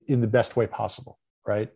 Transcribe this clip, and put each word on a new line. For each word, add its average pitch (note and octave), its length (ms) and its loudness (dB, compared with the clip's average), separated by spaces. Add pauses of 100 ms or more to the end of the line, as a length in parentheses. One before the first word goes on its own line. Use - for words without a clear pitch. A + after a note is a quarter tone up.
in B2 140 2
the A#2 60 2
best A#2 280 2
way A#2 120 4
possible, - 520 -8 (260)
right? G#2+ 300 -2